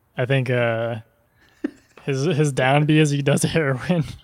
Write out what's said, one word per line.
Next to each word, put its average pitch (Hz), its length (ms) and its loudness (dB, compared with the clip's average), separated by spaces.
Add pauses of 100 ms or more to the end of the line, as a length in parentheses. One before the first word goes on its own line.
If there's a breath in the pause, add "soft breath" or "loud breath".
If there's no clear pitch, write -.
(160)
I 127 100 -2
think, 131 240 0
uh, 117 460 -2 (1080 soft breath)
his, 135 200 -4
his 151 280 0
down 135 340 2
B 156 120 4
is 151 120 4
he 143 120 -2
does 139 200 0
heroin. 156 680 0
<laughs> - 160 -14